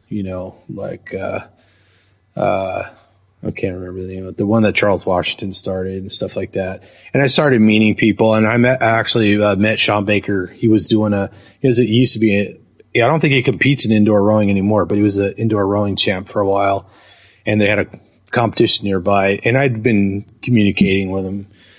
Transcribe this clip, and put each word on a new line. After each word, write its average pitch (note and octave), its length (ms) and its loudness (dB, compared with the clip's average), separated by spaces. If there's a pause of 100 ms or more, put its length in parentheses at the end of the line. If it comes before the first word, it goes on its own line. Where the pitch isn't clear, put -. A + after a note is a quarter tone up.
you G#2 140 -6
know, F#2 340 -10 (120)
like, - 460 -12
uh, F#2+ 260 -6 (920)
uh, F#2+ 540 -4 (560)
I F#2+ 60 -6
can't F#2 240 -6
remember F#2 260 -12
the F#2 80 -10
name F#2+ 140 -12
of F#2 80 -12
it, F2 60 -16
the G2+ 100 -2
one A2 160 2
that G2 120 2
Charles G2+ 300 0
Washington F#2 480 -4
started F#2+ 460 -4
and F#2+ 120 -10
stuff - 260 -6
like F#2+ 160 -8
that. F#2 320 -8 (280)
And C3+ 100 2
I C#3 40 4
started C3 340 4
meeting G#2+ 360 4
people, A2 380 2
and A2 120 2
I A2+ 100 0
met, B2 260 2
I A2+ 160 2
actually, G#2 440 0
uh, G#2 140 2
met A2 220 0
Sean G#2 260 0
Baker. G2+ 420 -2
He A#2 220 -2
was G#2 180 2
doing G#2+ 260 0
a, G2 180 -2 (300)
he C#3 80 0
was, A#2 80 2
he A#2+ 100 2
used A#2 280 2
to G#2+ 60 -4
be G#2 180 2
a, - 180 -4 (380)
yeah, A#2 100 2
I A#2+ 40 4
don't D#3 120 2
think C#3+ 140 2
he C3 80 2
competes C3 420 0
in G#2+ 80 2
indoor G#2 300 4
rowing G#2+ 260 2
anymore, G2 380 2
but G2+ 100 -2
he G#2 60 2
was G2+ 140 2
an G2 160 -2
indoor G#2+ 340 -2
rowing G2+ 300 -2
champ F#2+ 320 -4
for G#2+ 120 -4
a G2 80 0
while. G2 400 0 (560)
And G#2+ 160 0
they G2+ 80 2
had G#2 120 0
a - 200 -6 (300)
competition A2+ 560 0
nearby, G2 580 0
and B2 140 2
I'd B2 240 -2
been G2+ 420 0 (160)
communicating G2 680 2
with F#2+ 160 -4
him. G2 220 -10 (300)